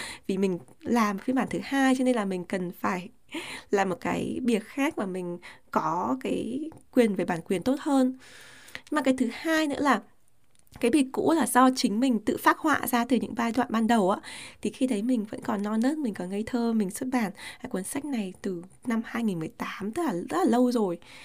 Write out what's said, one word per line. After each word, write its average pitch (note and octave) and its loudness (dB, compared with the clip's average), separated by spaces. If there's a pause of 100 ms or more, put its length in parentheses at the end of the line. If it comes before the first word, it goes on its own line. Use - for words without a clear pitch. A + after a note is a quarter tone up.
(260)
vì F#3+ -2
mình F#3+ 0 (220)
làm G#3 0
phiên B3+ -2
bản G#3 0
thứ E3+ -4
hai C4+ 2
cho C4 0
nên B3+ 2
là G#3+ -2
mình F#3 -4
cần F#3 -4
phải F3+ -4 (240)
<laughs> - -12
làm G3 4
một F3 -2
cái - -4
bìa A#3 2
khác C#4 -4
mà G#3+ -2
mình F3+ -6 (320)
có F#3 0
cái A3 -4 (320)
quyền A3+ 4
về F#3 0
bản F3 -2
quyền F3+ -2
tốt B3+ 0
hơn. C4 2 (720)
Mà D4+ 0
cái C4 4
thứ A#3 2
hai D#4+ 0
nữa C#4+ -4
là C4+ 2 (800)
cái A#3+ 2
bìa D4 6 (100)
cũ - 2
là D#4 4
do C4 6
chính A3 0
mình B3+ 2
tự - 0
phác - 2
họa - 2
ra A#3 2
từ B3 4
những G#3+ -2
giai A#3 0
đoạn A#3+ 2
ban A3+ 2
đầu G#3+ 4
á. A3+ 0 (420)
Thì G#3 -2
khi C4 0
đấy G#3+ 0
mình A#3+ 0
vẫn B3+ -10
còn G#3 -2
non G#3+ 0
nớt, C#4 0
mình A#3 -2
còn F3+ -6
ngây G3+ -2
thơ, A#3 0
mình G#3+ 2
xuất C4 -6
bản A3+ 0 (300)
cái - -10
cuốn F#3+ -4
sách C#4 -6
này A3 -4
từ F3+ -4 (240)
năm A3+ 0
hai A#3 -4
nghìn F#3+ 0
mười D#3+ -4
tám, - -8
tức F4 -2
là D4 0
rất F3+ -4
là F#4 4
lâu B3 4
rồi. G3 0 (260)